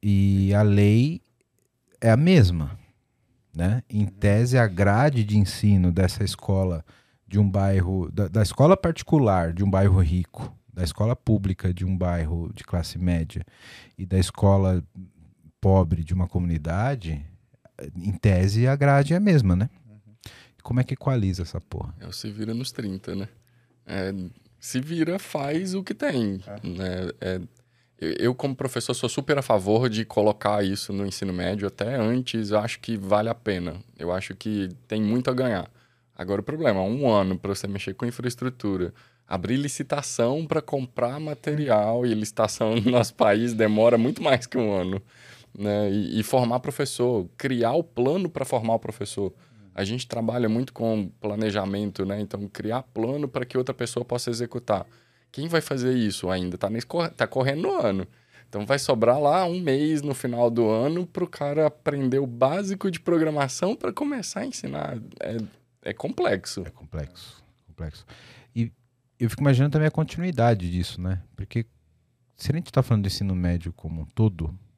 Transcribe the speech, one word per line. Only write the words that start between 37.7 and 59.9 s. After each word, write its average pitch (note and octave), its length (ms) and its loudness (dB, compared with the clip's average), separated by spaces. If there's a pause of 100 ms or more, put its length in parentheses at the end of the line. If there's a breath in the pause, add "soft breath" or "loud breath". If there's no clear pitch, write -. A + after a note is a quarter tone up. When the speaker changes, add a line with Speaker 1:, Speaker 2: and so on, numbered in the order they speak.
Speaker 3:
com - 120 -6
infraestrutura, A#2+ 840 -4 (340 soft breath)
abrir G2 300 -2
licitação C#3+ 920 -2
pra D3+ 160 0
comprar B2+ 560 -4
material, C3 880 0
e A#2 80 2
licitação A2 600 0
<laughs> A#2 40 2
no A2 100 2
nosso A#2+ 240 2
país A2 400 2
demora A2 440 4
muito A#2 240 0
mais C3 240 2
que - 120 -6
um G#2+ 140 0
ano, F#2+ 300 -2 (560 loud breath)
né? G#2 320 0
E, G#2 300 -2
e - 20 0
formar B2 380 0
professor, B2 680 -2 (100)
criar B2 360 0
o E3 100 0
plano D#3+ 460 -2
pra C#3 160 -6
formar A2+ 300 -2
o A2+ 40 0
professor. G2+ 540 -6 (420 soft breath)
A G2+ 100 -4
gente A#2+ 220 -6
trabalha A#2 420 -2
muito A#2+ 240 -2
com A2 380 -2 (100)
planejamento, G#2 840 -2
né? G2+ 160 -4
Então, G2+ 280 -8
criar A2 340 -6
plano C3 460 -6
pra B2 180 -6
que B2+ 100 -6
outra B2+ 160 -2
pessoa A#2+ 320 -6
possa B2 240 -6
executar. A#2 560 -4 (480 soft breath)
Quem C#3+ 140 -8
vai E3 140 0
fazer C3 340 0
isso G#2+ 340 -2
ainda? F2+ 300 -2
Tá G2 100 -2
nesse A2+ 180 -6
cor-, E3+ 220 -4
tá E3 160 -2
correndo C3+ 380 -2
no F#4+ 180 -2
ano. G2 260 -2 (420 soft breath)
Então, G#2 180 -8
vai C3+ 140 0
sobrar A#2+ 380 2
lá D#3 280 2
um F3 140 -4
mês D3+ 420 0